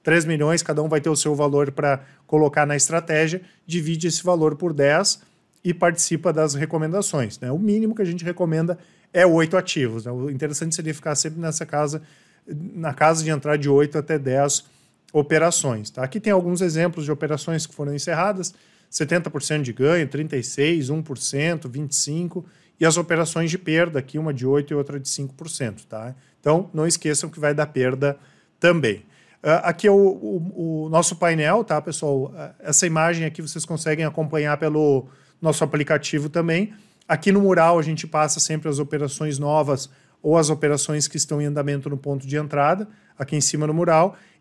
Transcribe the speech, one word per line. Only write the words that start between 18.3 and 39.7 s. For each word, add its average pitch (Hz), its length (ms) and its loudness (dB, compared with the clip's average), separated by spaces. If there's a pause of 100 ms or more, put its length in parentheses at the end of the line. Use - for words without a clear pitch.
setenta 165 400 -2
por 147 120 -6
cento 151 220 -2
de 120 100 -4
ganho, 151 340 2
trinta 151 300 -6
e 120 60 -4
seis, 147 460 0
um 156 120 -2
por 151 160 -10
cento, 156 500 -4
vinte 135 240 -8
e - 40 -2
cinco, 165 500 -4 (340)
e 160 60 4
as 160 100 4
operações 165 540 0
de 175 80 -4
perda, 160 420 0
aqui 135 200 -8
uma 156 140 -4
de 127 120 -4
oito 139 260 0
e 151 40 -2
outra 143 240 -4
de 135 100 -10
cinco 135 240 -8
por 160 160 -16
cento, 113 380 -8
tá? 117 280 -12 (240)
Então, 165 340 2
não 156 140 0
esqueçam 156 420 -2
que 156 100 -18
vai 147 140 2
dar 147 120 0
perda 131 520 0 (420)
também. 143 440 2 (380)
Ah, 160 280 2
aqui 170 180 0
é 202 40 6
o, 196 40 6
o, 180 880 0
o 160 40 -8
nosso 165 260 2
painel, 165 480 2
tá, 151 180 -2
pessoal? 143 540 -4
Ah, 160 240 -14
essa 160 260 0
imagem 165 400 2
aqui 160 160 -8
vocês 156 240 -10
conseguem 160 400 -2
acompanhar 147 520 -2
pelo 151 500 2 (340)
nosso 160 220 0
aplicativo 151 640 0
também. 170 440 0 (340)
Aqui 165 240 2
no 202 100 6
mural 175 360 6
a 160 40 2
gente 156 260 -4
passa 156 320 0
sempre 156 300 -2
as 143 100 -2
operações 147 580 -4
novas 147 520 0 (320)